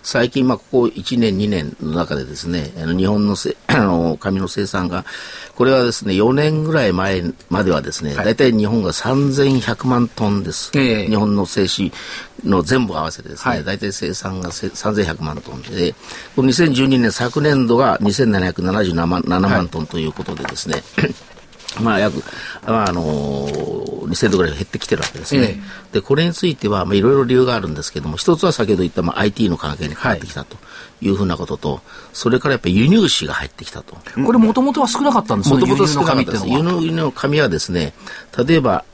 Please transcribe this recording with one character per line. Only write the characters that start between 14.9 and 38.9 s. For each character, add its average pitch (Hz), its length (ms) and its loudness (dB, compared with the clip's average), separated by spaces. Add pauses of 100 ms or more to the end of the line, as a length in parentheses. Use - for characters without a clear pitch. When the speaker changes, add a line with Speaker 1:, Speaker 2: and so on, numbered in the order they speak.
Speaker 1:
千 101 100 2
百 80 180 -6
万 78 140 -6
ト 69 180 -14
ン 65 60 -12
で、 87 320 -4 (420)
こ 135 60 2
の 131 60 4
二 127 60 4
千 160 200 4
十 135 140 2
二 131 120 4
年、 113 120 2
昨 120 300 -2
年 139 260 4
度 117 100 4
が 127 240 4
二 104 120 2
千 117 180 2
七 92 140 2
百 90 160 -4
七 95 220 0
十 90 100 0
七 85 140 0
万、 90 180 0
七 92 240 2
万 95 200 0
ト 80 120 -6
ン 78 60 -6
と 85 120 -6
い 80 80 -2
う 76 40 -4
こ - 120 -12
と 87 120 -8
で - 80 -10
で - 120 -10
す - 140 -8
ね、 - 140 -4 (500)
<clears throat> - 480 -14
ま 113 120 2
あ、 95 60 4
約、 104 240 0 (440)
ま 110 160 0
あ、 95 60 2
あ - 20 0
の 71 560 -2
ー、 - 640 -6
二 90 60 -2
千 110 140 2
度 95 80 4
ぐ 92 60 4
ら 80 60 2
い 73 40 -4
減 73 80 -8
っ 95 40 -4
て - 120 -10
き - 80 -8
て - 100 0
る 156 60 -6
わ - 100 -4
け - 60 -16
で - 80 -12
す 139 100 -2
ね。 131 60 4
Speaker 2:
え 117 40 4 (460)
え。 - 20 -18
Speaker 1:
で、 104 80 0
こ - 140 -2
れ 165 100 2
に 170 80 0
つ - 120 -4
い 160 100 0
て 104 120 -4
は、 98 180 0
ま 175 60 -2
あ、 101 40 2
い 98 60 4
ろ 123 120 6
い - 20 6
ろ 139 80 4
理 120 100 2
由 127 120 6
が 123 100 0
あ 95 40 -2
る 95 80 -4
ん 78 60 -4
で 73 80 -6
す - 100 -8
け - 80 -6
ど 76 100 -6
も、 82 80 -6
一 170 180 2
つ 170 100 -2
は 170 60 4
先 107 180 0
ほ 101 60 4
ど 90 80 0
言 85 80 0
っ - 20 -20
た、 90 80 -2
ま 85 120 0
あ、 - 60 -4
ア 101 60 2
イ 104 60 2
テ 117 120 -2
ィ 101 40 2
ー - 20 2
の 80 80 0
関 76 200 -6
係 80 100 -6
に 76 80 -8
か - 80 -10
か 120 100 0
っ 80 60 -2
て - 80 -12
き - 60 -14
た - 100 -10
と。 - 120 -18
Speaker 2:
は - 60 -20
い。 - 40 -20 (380)
Speaker 1:
い 98 60 2
う 98 60 4
ふ 101 80 0
う - 20 2
な 87 120 -2
こ - 80 -6
と 78 120 -6
と、 71 240 -4 (320)
そ - 160 -2
れ 127 100 4
か - 80 -2
ら 139 60 2
や 120 40 0
っ - 40 -6
ぱ 90 80 0
り 90 80 4
輸 120 100 6
入 196 220 6
紙 - 180 -2
が 73 60 -6
入 69 140 -6
っ - 20 -12
て - 160 -18
き - 60 -14
た - 100 -14
と。 - 160 -20 (280)
Speaker 2:
こ 233 60 2
れ 240 60 6
元 220 240 6
々 285 200 0
は 247 60 2
少 - 140 -2
な 285 100 4
か 233 80 2
っ - 60 -2
た - 100 0
ん 202 40 0
で - 60 -2
す 139 60 4
よ 135 60 6
ね、 247 80 4
Speaker 1:
元 131 100 4
々 180 120 4
少 147 140 0
な - 60 2
か 135 140 2
っ - 40 0
た 127 60 -6
で 113 60 -2
す。 95 100 -4
Speaker 2:
輸 139 140 2
入 - 20 2
の - 0 -
紙 - 0 -
っ - 0 -
て - 0 -
い - 0 -
う - 0 -
の 180 120 2
は。 170 60 0
Speaker 1:
輸 165 80 0
入 160 60 -2
の 160 160 0
紙 147 300 0
は 127 80 4
で 80 100 0
す - 100 -6
ね、 85 240 -2 (540)
例 165 80 4
え 156 60 4
ば 104 320 2